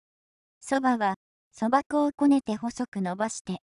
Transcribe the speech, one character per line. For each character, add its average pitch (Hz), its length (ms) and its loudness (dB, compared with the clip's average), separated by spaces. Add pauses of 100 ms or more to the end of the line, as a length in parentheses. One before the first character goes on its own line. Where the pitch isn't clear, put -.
(600)
そ 269 220 -2
ば 254 160 2
は、 202 180 0 (380)
そ 220 160 -2
ば 269 200 2
粉 294 160 2
を 294 80 0
こ 285 140 2
ね 277 140 6
て 214 160 -4
細 240 300 -6
く - 120 -8
伸 185 160 -2
ば 214 140 -2
し - 120 -12
て - 180 -8 (100)